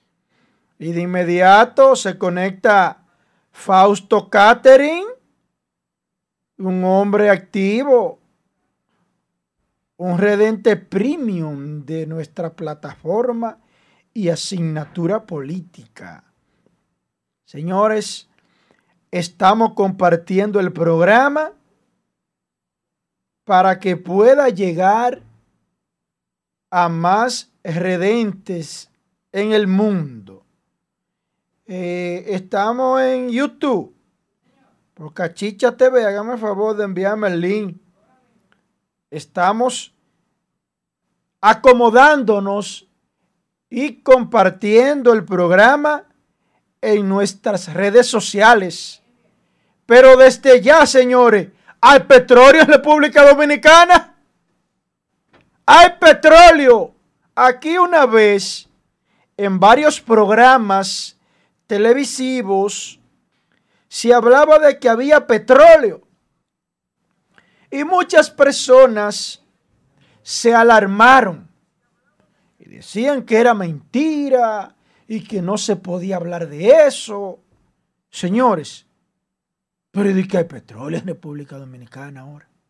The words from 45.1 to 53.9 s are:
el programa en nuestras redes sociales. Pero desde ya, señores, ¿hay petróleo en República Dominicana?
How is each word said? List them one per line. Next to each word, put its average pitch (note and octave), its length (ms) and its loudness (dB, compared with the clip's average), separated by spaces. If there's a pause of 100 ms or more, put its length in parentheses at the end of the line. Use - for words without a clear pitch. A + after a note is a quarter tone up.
el G#3+ 100 -2
programa A3 800 0 (760)
en G#3 260 -2
nuestras G3 640 -6
redes G3+ 360 0
sociales. G#3 960 -2 (840)
Pero B3+ 300 8
desde B3+ 460 4
ya, C#4+ 240 4
señores, B3 640 0 (320)
¿hay C4+ 200 6
petróleo C4 600 6
en D#4 80 4
República D4 580 4
Dominicana? D4+ 880 4 (1500)